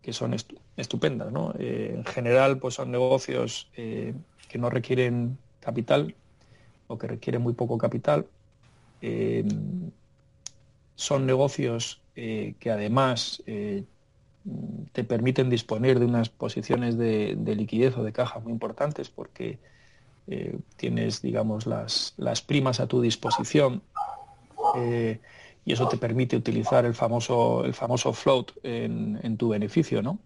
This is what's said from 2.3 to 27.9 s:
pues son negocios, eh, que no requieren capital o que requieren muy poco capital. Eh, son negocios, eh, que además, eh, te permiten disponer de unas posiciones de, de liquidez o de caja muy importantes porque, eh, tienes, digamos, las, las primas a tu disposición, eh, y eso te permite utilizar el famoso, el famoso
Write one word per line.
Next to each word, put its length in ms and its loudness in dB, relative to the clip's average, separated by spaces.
pues 160 -4
son 180 -6
negocios, 840 0
eh, 360 -6
que 80 -10
no 120 0
requieren 680 0
capital 560 0
o 100 -8
que 100 -6
requieren 340 -2
muy 120 2
poco 240 -2
capital. 480 2
Eh, 440 0
son 300 0
negocios, 760 2
eh, 440 -6
que 120 -2
además, 720 0
eh, 380 -4
te 120 -2
permiten 460 2
disponer 500 4
de 80 6
unas 220 2
posiciones 680 -2
de, 400 0
de 180 -2
liquidez 400 2
o 80 -2
de 80 -2
caja 280 -2
muy 120 -8
importantes 580 -4
porque, 500 -10
eh, 300 -6
tienes, 440 -2
digamos, 460 -2
las, 500 -4
las 240 -2
primas 380 0
a 80 0
tu 140 2
disposición, 800 2
eh, 440 0
y 100 0
eso 140 2
te 100 0
permite 380 0
utilizar 500 2
el 100 0
famoso, 680 2
el 100 -2
famoso 380 0